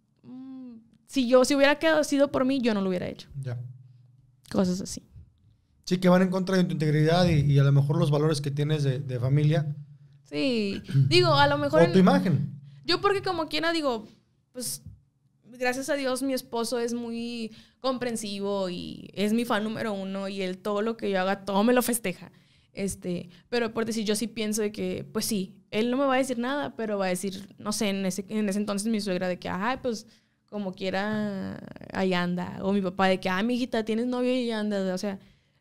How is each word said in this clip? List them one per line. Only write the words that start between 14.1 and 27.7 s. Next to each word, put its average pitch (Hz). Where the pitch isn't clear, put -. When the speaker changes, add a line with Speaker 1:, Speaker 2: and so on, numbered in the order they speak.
Speaker 1:
pues, -
gracias 247
a 302
Dios 254
mi 269
esposo 233
es 233
muy 233
comprensivo 202
y 170
es 208
mi 233
fan 220
número 220
uno 196
y 196
él 185
todo 208
lo 226
que 208
yo 190
haga, 196
todo 196
me 247
lo 254
festeja. 220
Este, 180
pero 233
por 226
decir, 220
yo 214
sí 226
pienso 214
de 208
que, 185
pues 220
sí, 196
él 220
no 254
me 277
va 262
a 254
decir 262
nada, 262
pero 214
va 196
a -
decir, 190
no 208